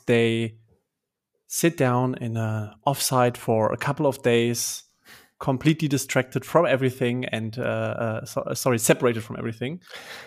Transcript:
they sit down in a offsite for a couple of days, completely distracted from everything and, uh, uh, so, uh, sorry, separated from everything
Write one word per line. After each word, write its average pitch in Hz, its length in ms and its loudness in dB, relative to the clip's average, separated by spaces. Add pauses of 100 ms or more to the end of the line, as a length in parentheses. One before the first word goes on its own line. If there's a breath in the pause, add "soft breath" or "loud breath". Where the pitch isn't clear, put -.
they 117 500 2 (920)
sit 170 280 0
down 127 380 2
in 113 240 -6
a 110 360 -4 (120)
offsite 127 500 2
for 110 380 2
a - 20 -6
couple 147 300 -2
of 131 160 0
days, 117 640 0 (540 soft breath)
completely 151 480 2
distracted 135 600 -2
from 165 180 2
everything 127 600 0
and, 110 320 -6
uh, 127 40 -4
uh, 113 600 -4
so, - 160 -6
uh, - 140 -6
sorry, 123 240 2
separated 120 440 2
from - 160 -12
everything 120 440 -8 (440 loud breath)